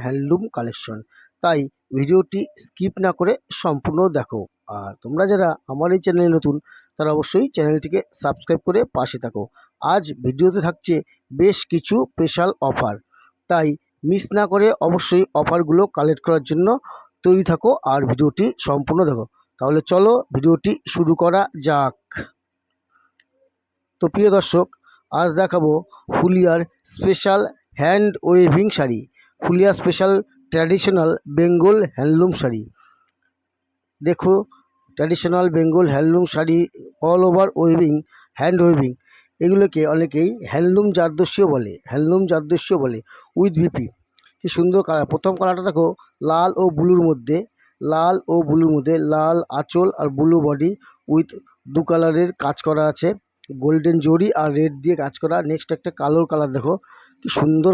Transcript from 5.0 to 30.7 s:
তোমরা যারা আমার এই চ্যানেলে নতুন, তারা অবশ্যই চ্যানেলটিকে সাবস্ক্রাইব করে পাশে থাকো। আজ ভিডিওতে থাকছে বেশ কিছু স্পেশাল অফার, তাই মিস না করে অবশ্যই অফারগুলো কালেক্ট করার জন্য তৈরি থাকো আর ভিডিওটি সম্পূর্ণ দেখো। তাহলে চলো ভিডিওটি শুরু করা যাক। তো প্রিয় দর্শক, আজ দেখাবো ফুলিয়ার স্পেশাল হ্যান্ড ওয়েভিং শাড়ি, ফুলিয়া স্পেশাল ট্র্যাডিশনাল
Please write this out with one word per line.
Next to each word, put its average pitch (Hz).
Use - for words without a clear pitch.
তোমরা 147
যারা 185
আমার 156
এই 180
চ্যানেলে 175
নতুন, 147
তারা 156
অবশ্যই 185
চ্যানেলটিকে 151
সাবস্ক্রাইব 147
করে 185
পাশে 127
থাকো। 110
আজ 190
ভিডিওতে 170
থাকছে 170
বেশ 175
কিছু 170
স্পেশাল 170
অফার, 117
তাই 165
মিস 190
না 208
করে 202
অবশ্যই 175
অফারগুলো 165
কালেক্ট 151
করার 160
জন্য 175
তৈরি 185
থাকো 165
আর 139
ভিডিওটি 147
সম্পূর্ণ 143
দেখো। 113
তাহলে 147
চলো 196
ভিডিওটি 165
শুরু 165
করা 175
যাক। 143
তো 180
প্রিয় 202
দর্শক, 175
আজ 165
দেখাবো 175
ফুলিয়ার 175
স্পেশাল 190
হ্যান্ড 196
ওয়েভিং 175
শাড়ি, 127
ফুলিয়া 180
স্পেশাল 190
ট্র্যাডিশনাল 165